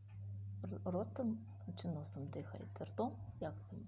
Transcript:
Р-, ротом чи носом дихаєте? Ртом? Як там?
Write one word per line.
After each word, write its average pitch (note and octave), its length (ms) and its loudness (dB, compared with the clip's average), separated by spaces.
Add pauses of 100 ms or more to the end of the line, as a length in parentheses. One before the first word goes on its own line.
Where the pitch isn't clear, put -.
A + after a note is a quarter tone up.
(640)
Р-, G3 200 0
ротом A3 640 4 (300)
чи F3 120 0
носом D3 380 0
дихаєте? - 580 -2
Ртом? B3+ 320 2 (240)
Як D#3 200 2
там? - 280 -6